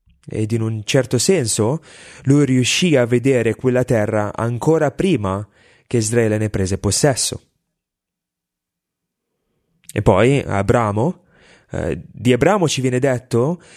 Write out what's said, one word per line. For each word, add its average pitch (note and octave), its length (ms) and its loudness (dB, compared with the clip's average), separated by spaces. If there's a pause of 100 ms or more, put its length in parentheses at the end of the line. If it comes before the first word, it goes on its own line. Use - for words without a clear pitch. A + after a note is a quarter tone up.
(280)
Ed A2 220 -4
in A2+ 120 -2
un A2 220 -4
certo C3 320 0
senso B2 640 0 (420)
lui C#3+ 220 4
riuscì C3 520 2
a A#2+ 100 2
vedere A#2 480 2
quella B2+ 300 0
terra G#2+ 500 -2
ancora C3+ 560 -2
prima G#2 580 -2 (380)
che B2 120 -2
Israele A2 400 0
ne G#2+ 120 -2
prese F#2+ 280 -2
possesso. - 640 -2 (2500)
E G#2+ 100 -2
poi A#2 380 4
Abramo, G#2+ 840 -2 (460)
eh, - 340 -6
di - 280 -2
Abramo D#3+ 360 2
ci - 120 -4
viene B2+ 180 -2
detto B2+ 640 -2 (140)